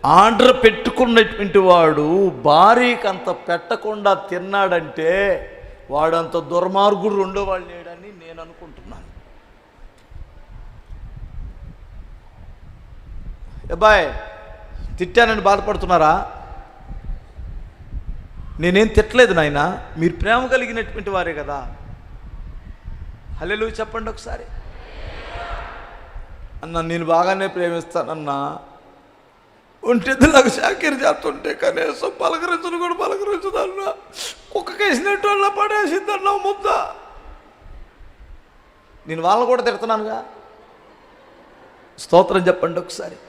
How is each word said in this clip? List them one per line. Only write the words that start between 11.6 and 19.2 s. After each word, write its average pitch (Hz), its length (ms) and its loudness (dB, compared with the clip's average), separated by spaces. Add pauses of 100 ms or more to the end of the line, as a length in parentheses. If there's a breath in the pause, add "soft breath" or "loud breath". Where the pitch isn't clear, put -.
అబ్బాయి, 180 420 4 (840)
తిట్టానని 220 440 2
బాధపడుతున్నారా? 185 920 2 (2250)
నేనేం 185 280 4
తిట్టలేదు 214 460 4